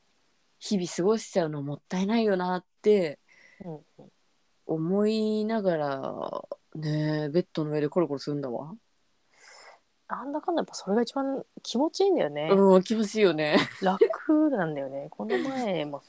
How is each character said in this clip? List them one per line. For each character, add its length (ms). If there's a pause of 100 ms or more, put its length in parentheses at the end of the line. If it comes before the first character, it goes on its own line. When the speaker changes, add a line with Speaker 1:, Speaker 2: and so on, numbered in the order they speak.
(580)
Speaker 1:
日 200
々 120
過 140
ご 140
し 120
ち 100
ゃ 60
う 40
の 120
も 140
っ 120
た 120
い 80
な 100
い 80
よ 120
な 200
っ 80 (160)
て 380 (440)
Speaker 2:
う 60
ん 60
う 280
ん。 80 (560)
Speaker 1:
思 400
い 380
な 160
が 160
ら、 640 (300)
ね、 560
ベ 120
ッ 120
ド 100
の 80
上 100
で 80
コ 100
ロ 80
コ 80
ロ 40
す 120
る 60
ん 40
だ 80
わ。 240 (1300)
Speaker 2:
な 160
ん 80
だ 100
か 100
ん 40
だ 60
や 20
っ 20
ぱ 80
そ 160
れ 60
が 80
一 100
番 300 (180)
気 160
持 140
ち 140
い 20
い 20
ん 60
だ 80
よ 60
ね。 220
Speaker 1:
う 280
ん、 40
気 120
持 100
ち 100
い 40
い 20
よ 120
ね。 240 (240)
Speaker 2:
楽 680
な 160
ん 80
だ 80
よ 80
ね。 220
こ 140
の 120
前 480
も 240